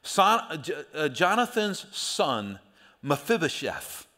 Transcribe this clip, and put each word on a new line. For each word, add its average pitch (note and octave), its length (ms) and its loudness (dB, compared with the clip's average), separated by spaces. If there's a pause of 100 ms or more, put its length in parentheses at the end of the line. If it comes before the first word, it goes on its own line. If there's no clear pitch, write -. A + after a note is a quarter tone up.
Son-, G#3 380 4
uh, - 160 -8
J-, D3 380 -8
uh, D3+ 160 0
Jonathan's G3+ 840 0
son, G#2+ 680 -2 (400)
Mephibosheth. C#3 1040 -2 (120)